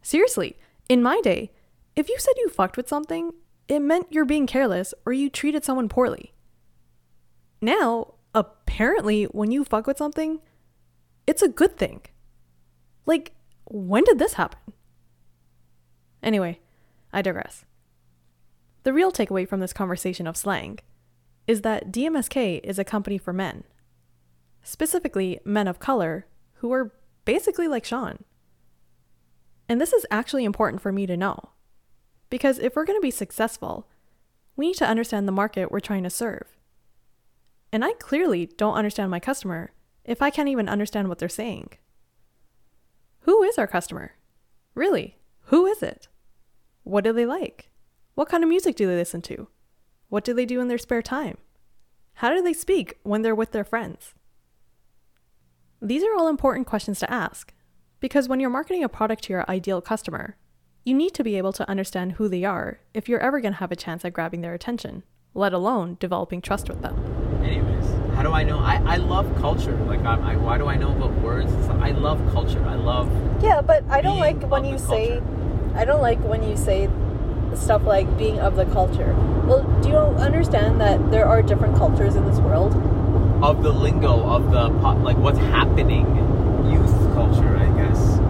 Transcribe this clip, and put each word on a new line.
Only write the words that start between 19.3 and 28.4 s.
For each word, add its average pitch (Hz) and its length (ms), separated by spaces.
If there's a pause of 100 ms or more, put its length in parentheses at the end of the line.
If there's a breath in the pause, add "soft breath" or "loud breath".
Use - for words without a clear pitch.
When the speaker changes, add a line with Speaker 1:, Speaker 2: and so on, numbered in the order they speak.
Speaker 1:
from 196 120
this 185 140
conversation 180 520
of 165 120
slang - 420 (680)
is 220 140
that 214 300
D 247 140
M 320 100
S 262 140
K 208 340
is 196 160
a 196 40
company 202 340
for 180 160
men, 185 300 (1000)
specifically 277 840
men 202 220
of 180 120
color, 196 460 (300)
who 240 160
are 254 220 (320)
basically 349 420
like 254 180
Sean. - 380 (1400)